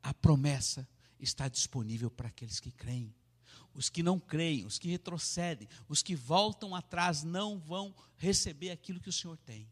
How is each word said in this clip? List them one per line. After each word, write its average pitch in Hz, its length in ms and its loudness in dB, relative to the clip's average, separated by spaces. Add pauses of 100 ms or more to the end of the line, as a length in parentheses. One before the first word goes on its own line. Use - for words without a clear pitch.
a 139 120 -2
promessa 139 720 4 (320)
está 135 280 -2
disponível 113 600 -2
para 117 180 -8
aqueles - 320 -8
que 123 120 -10
creem. 120 420 -8 (600)
Os - 160 -2
que 170 120 -2
não 180 180 4
creem, 151 460 0
os 107 140 -6
que 175 100 -4
retrocedem, 170 800 -4 (200)
os 147 140 2
que 180 140 0
voltam 185 580 2
atrás 175 500 0
não 196 360 -2
vão 190 340 -6 (220)
receber 180 560 0
aquilo 175 280 -8
que 185 100 -12
o - 40 -4
Senhor 165 240 -6
tem. 110 340 -14